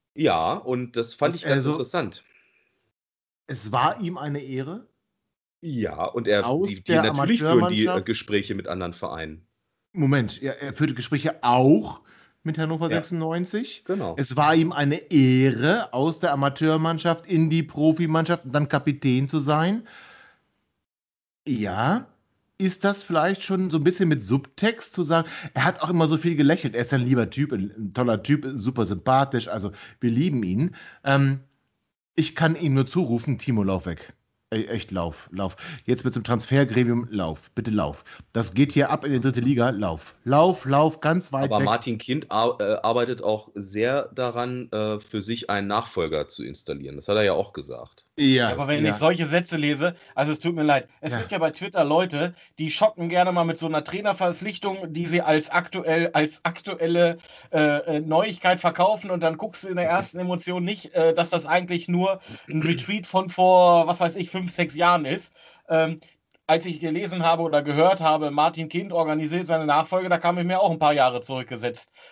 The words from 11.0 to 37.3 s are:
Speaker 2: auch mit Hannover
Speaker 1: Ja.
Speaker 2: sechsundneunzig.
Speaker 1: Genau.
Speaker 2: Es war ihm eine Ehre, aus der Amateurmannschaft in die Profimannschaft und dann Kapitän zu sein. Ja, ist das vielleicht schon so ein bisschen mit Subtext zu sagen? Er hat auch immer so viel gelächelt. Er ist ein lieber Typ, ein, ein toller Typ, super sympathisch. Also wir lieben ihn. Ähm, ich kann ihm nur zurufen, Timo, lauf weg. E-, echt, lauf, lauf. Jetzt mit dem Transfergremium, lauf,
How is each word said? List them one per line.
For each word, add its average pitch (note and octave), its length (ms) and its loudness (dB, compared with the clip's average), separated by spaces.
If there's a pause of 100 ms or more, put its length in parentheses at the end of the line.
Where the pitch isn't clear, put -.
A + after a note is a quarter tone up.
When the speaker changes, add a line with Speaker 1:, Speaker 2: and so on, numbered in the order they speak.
Speaker 2:
auch B2+ 600 4 (420)
mit D#3 140 -4
Hannover D#3+ 320 -2
Speaker 1:
Ja. D#3+ 80 0
Speaker 2:
sechsundneunzig. F3 880 -6
Speaker 1:
Genau. D#3+ 340 -4
Speaker 2:
Es C3 160 -4
war D3 200 4
ihm D#3+ 180 4
eine D3 360 -2
Ehre, C3+ 840 4
aus D#3 260 0
der E3+ 140 0
Amateurmannschaft D#3+ 920 0
in D#3+ 220 4
die D#3+ 140 2
Profimannschaft D#3+ 800 2
und C3 80 -14
dann D3 160 0
Kapitän C3+ 600 0
zu D#3+ 100 -2
sein. D#3+ 480 0 (1600)
Ja, A#2 580 -2 (500)
ist F#3 260 -2
das G3+ 200 0
vielleicht F3 380 0
schon F#3+ 280 -2
so D#3 80 2
ein D3 80 0
bisschen F3+ 240 2
mit A2+ 120 2
Subtext C3+ 720 -2
zu F3+ 100 -4
sagen? E3 280 2 (240)
Er C3 100 -2
hat C#3 180 0
auch D#3 80 -4
immer E3+ 160 4
so D#3 120 2
viel E3 180 0
gelächelt. C#3+ 400 2
Er A#2+ 60 0
ist A#2+ 120 -4
ein B2 120 2
lieber B2 240 2
Typ, C#3+ 240 -4
ein, G2 240 -4
ein G#2 160 -8
toller A#2+ 280 0
Typ, D3 240 0 (100)
super B2 280 -2
sympathisch. B2+ 640 0
Also G2 240 -6 (300)
wir A#2 100 2
lieben C3+ 320 0
ihn. G2+ 320 -2 (300)
Ähm, C#3 340 2 (760)
ich D#3+ 200 -2
kann D#3+ 220 2
ihm D3 160 0
nur C3+ 120 4
zurufen, B2 540 -2
Timo, A2 240 -2
lauf F#2+ 220 -2
weg. - 280 -10 (400)
E-, A2 120 -2
echt, G2+ 260 -8
lauf, E2+ 400 -6
lauf. F#2 240 -6 (300)
Jetzt B2 180 0
mit B2+ 140 -2
dem A2+ 80 -6
Transfergremium, A#2+ 840 2
lauf, F2 420 -6